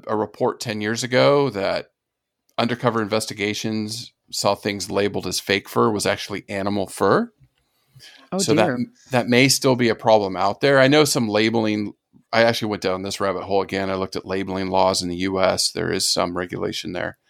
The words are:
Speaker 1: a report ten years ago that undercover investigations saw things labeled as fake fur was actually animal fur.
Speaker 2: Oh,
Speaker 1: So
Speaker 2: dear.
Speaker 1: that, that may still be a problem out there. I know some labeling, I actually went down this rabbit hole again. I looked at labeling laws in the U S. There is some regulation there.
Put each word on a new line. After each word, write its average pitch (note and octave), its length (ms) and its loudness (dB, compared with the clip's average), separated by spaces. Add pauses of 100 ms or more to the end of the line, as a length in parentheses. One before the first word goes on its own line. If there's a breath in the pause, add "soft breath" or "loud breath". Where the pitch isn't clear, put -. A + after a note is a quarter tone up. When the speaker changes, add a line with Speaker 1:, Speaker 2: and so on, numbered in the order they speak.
Speaker 1:
a A2 120 -2
report A2 420 -2
ten G#2+ 220 -6
years A2+ 220 -2
ago C3+ 480 4
that F#2+ 400 -4 (680)
undercover A#2 440 0
investigations G#2+ 1080 -4 (200)
saw G2+ 220 0
things G2+ 380 -6
labeled G2 360 -2
as F2 120 -4
fake G2 300 -2
fur A#2+ 200 2
was G2+ 160 -2
actually G2+ 440 -4
animal G2+ 380 -2
fur. C#3 440 2 (1040 loud breath)
Speaker 2:
Oh, F#3 60 -4
Speaker 1:
So A#2 140 0
Speaker 2:
dear. A2 240 2
Speaker 1:
that, - 340 -8
that B2 180 0
may B2 180 6
still C3 300 2
be B2 100 2
a G#2+ 80 2
problem G#2 400 2
out G2 240 0
there. C#3 200 4
I C3 100 6
know D3+ 160 6
some B2 240 0
labeling, G#2+ 640 0 (400)
I A2+ 100 4
actually A#2 260 2
went G#2 120 -4
down F#2+ 220 -2
this G2 180 -6
rabbit F#2 220 -2
hole G2 180 0
again. F#2+ 280 -2
I F#2+ 60 -2
looked F#2+ 220 -4
at - 80 -10
labeling F#2+ 420 -4
laws F#2 340 2
in F2+ 60 -4
the F2 100 -4
U F#2+ 220 -2
S. F#2+ 320 0
There F2 200 -4
is F#2+ 200 -2
some F2+ 240 -2
regulation F#2 580 -6
there. F2 240 -8 (120)